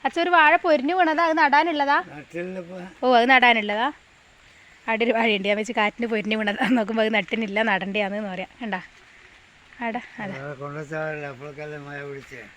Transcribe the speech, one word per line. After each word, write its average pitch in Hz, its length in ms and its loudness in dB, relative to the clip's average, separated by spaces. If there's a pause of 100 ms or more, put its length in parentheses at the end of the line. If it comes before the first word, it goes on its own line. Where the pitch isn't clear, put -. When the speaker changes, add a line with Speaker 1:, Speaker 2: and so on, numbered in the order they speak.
Speaker 1:
അച്ഛൻ 277 180 -2
ഒരു 349 140 0
വാഴ 311 160 8 (100)
പൊരിഞ്ഞു 302 360 2
വീണതാ, 330 280 4
അത് 320 140 2
നടാനുള്ളതാ? 294 560 4 (180)
Speaker 2:
നട്ടില്ലപ്പാ. 180 640 -10 (240)
Speaker 1:
ഓ, 254 140 4
അത് 233 160 6
നടാനുള്ളതാ? 233 520 4 (1000)
അവിടെ 220 180 0
ഒരു 233 120 2
വാഴയുണ്ട്, 208 320 0
ഞാൻ 208 100 2
വെച്ച് 220 180 -6
കാറ്റിന് 220 360 -2
പൊരിഞ്ഞു 214 260 -2
വീണതാ. 208 260 -2 (120)
നോക്കുമ്പോൾ 220 280 0
അത് 220 120 0
നട്ടിനില്ല, 208 420 -4 (120)
നടണ്ടിയാന്ന് 196 480 -2 (120)
പറയാം. 185 200 -10 (100)
കണ്ടാ? 196 200 -6 (1000)
ആടാ, 233 180 -6 (220)
അതെ. 190 160 -8
Speaker 2:
അത് 143 120 -10 (100)
കൊണ്ടുവച്ചാലല്ലേ 151 720 -8
അപ്പോഴേക്കല്ലേ 147 520 -14
മഴ 143 140 -12 (100)
പിടിച്ചേ? 131 320 -16 (160)